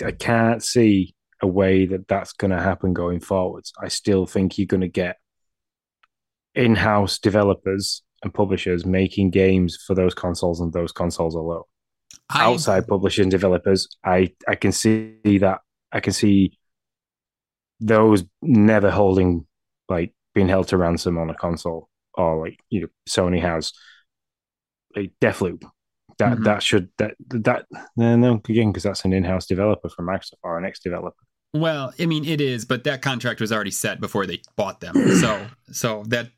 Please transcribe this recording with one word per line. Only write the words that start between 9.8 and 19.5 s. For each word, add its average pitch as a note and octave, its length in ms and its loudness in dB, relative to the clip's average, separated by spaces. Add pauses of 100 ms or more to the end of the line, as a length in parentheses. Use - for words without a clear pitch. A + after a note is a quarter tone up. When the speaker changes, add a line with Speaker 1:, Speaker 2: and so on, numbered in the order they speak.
Speaker 1:
for G2 80 -2
those F#2 200 2
consoles F2 480 -4
and E2+ 120 -4
those E2+ 180 -4
consoles E2+ 440 -4
alone. E2 280 -6 (680)
Speaker 2:
I C#3 160 2
Speaker 1:
Outside A2 420 2
publishing G2 420 0
developers, F#2+ 580 2 (160)
I, F#2 300 2 (140)
I G#2+ 80 0
can G2 160 0
see A2 540 0
that, G2 340 4 (320)
I G#2+ 80 -4
can G2 140 -2
see G2 440 2 (1200)
those A2 440 4 (180)
never G#2+ 480 6
holding, F#2 560 2 (440)